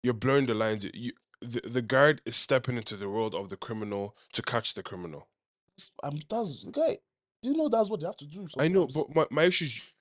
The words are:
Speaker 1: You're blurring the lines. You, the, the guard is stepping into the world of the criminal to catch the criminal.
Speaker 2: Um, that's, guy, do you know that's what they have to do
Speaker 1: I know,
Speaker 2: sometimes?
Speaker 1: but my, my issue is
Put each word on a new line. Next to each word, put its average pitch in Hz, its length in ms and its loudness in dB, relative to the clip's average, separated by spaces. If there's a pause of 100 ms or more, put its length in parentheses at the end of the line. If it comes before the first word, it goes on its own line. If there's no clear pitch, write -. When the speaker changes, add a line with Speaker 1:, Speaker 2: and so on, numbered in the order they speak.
Speaker 1:
You're 123 100 2
blurring 131 340 2
the 117 80 2
lines. 107 380 0
You, 120 200 -8 (280)
the, 120 220 -6
the 120 200 -2
guard 135 440 6
is 113 100 0
stepping 127 400 2
into 110 200 -6
the 98 120 -6
world 110 260 -4
of 98 140 -6
the 95 80 -10
criminal 104 580 -6 (200)
to - 80 0
catch - 320 0
the 98 80 -8
criminal. 85 460 -12 (760)
Speaker 2:
Um, 147 140 -4 (100)
that's, 208 380 -4
guy, 285 320 0 (440)
do 247 80 -4
you 285 60 2
know 311 120 2
that's 220 220 4
what 170 100 -4
they 156 60 -6
have 185 120 -6
to 143 80 -14
do 175 200 -12 (120)
Speaker 1:
I 156 100 4
know, 185 200 6
Speaker 2:
sometimes? 131 80 -2
Speaker 1:
but 156 180 0
my, 156 280 4
my 175 60 8
issue 175 160 2
is - 360 -8